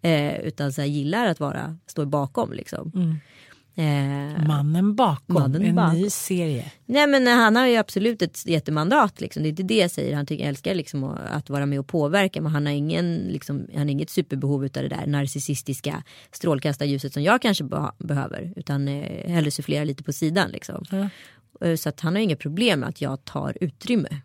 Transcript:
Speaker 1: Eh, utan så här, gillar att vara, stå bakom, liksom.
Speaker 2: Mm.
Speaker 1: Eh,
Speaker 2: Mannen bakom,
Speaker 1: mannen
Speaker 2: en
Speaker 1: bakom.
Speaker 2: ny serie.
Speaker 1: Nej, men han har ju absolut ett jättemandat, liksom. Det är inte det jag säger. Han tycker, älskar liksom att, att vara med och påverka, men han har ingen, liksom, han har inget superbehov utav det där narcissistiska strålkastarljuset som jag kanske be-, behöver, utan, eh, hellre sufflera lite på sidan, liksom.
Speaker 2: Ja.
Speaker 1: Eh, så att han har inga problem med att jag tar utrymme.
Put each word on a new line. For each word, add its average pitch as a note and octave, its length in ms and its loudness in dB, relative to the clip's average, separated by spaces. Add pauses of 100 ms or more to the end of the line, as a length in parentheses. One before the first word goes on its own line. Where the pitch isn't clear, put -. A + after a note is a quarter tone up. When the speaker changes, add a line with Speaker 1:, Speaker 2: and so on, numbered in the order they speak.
Speaker 1:
Eh, D3+ 380 2
utan C#3+ 320 -4
så D3+ 80 -4
här, C#3+ 80 0
gillar D3+ 380 0
att E3+ 140 0
vara, C#3+ 360 -4 (100)
stå D3+ 200 -4
bakom, C#3+ 460 -2
liksom. - 420 -8
Speaker 2:
Mm. E3 220 2 (600)
Speaker 1:
Eh, C#3+ 680 0
Speaker 2:
Mannen D#3 480 2
bakom, G3 400 2
Speaker 1:
mannen D3 280 4
Speaker 2:
en F#3+ 120 4
Speaker 1:
bakom. E3 260 4
Speaker 2:
ny G3+ 100 2
serie. D#3 640 -2 (140)
Speaker 1:
Nej, C#4+ 200 4
men C#4 200 6
han A#3 300 6
har B3+ 100 6
ju A#3+ 100 6
absolut G#3+ 460 0
ett - 240 -4
jättemandat, E3+ 760 2
liksom. - 220 -6
Det D#3 40 0
är D#3 40 0
inte D#3 120 -6
det G3+ 140 2
jag F3 140 4
säger. C#3 260 -2
Han C#3+ 100 -2
tycker, C#3+ 220 -4
älskar C#3 260 -4
liksom D3 300 -4
att, - 160 -6 (100)
att C#3+ 200 -6
vara C#3+ 160 0
med C#3+ 140 0
och C#3 60 -6
påverka, E3+ 560 0
men D#3 100 -2
han D3 140 0
har C#3+ 60 0
ingen, E3 460 0
liksom, C#3 540 -6
han D3 100 -2
har D3 80 0
inget C#3+ 200 -2
superbehov C#3 540 -2
utav C3+ 180 -6
det C3+ 60 -4
där C#3+ 180 -6
narcissistiska C#3+ 960 -4 (300)
strålkastarljuset C#3+ 800 -2
som C#3+ 100 -4
jag A3 200 4
kanske G3 220 0
be-, D3 340 -4
behöver, D3+ 580 -6
utan, C#3 320 -4
eh, C#3+ 440 -6
hellre D3+ 180 2
sufflera D3 340 -2
lite C#3 180 -6
på D3+ 100 -6
sidan, E3 380 0
liksom. - 400 -10
Speaker 2:
Ja. G3 180 -2 (600)
Speaker 1:
Eh, E3 80 2
så - 120 -4
att - 120 -8
han E3 140 -2
har G#3 80 0
inga E3+ 140 2
problem E3 440 0
med B2 80 -4
att C3+ 120 -8
jag C3+ 240 -4
tar C#3 360 -6
utrymme. F3 640 -2